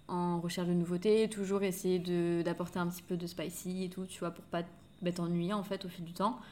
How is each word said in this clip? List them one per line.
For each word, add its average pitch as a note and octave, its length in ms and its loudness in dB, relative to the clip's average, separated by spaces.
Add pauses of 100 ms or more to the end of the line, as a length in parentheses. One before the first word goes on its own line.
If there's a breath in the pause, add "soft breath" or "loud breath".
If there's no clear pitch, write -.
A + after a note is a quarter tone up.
en F3 340 2
recherche F3 260 -2
de F3 60 4
nouveautés, F3+ 560 4
toujours G3 340 0
essayer F#3 360 2
de, E3+ 440 2
d'apporter F3 360 -2
un F3 80 2
petit F3 160 -6
peu F#3 120 -2
de F3 120 -2
spicy F3+ 580 -4
et F3+ 40 -4
tout, F#3 160 -6
tu - 140 -12
vois, E3+ 120 -2
pour - 140 -14
pas, F3 180 -2 (380)
bah, F3+ 100 0
t'ennuyer, F3 420 0
en G#3 100 0
fait, G3 220 -4
au F3+ 40 -6
fil F3 140 -10
du E3 100 -10
temps ? A3+ 260 0 (120 loud breath)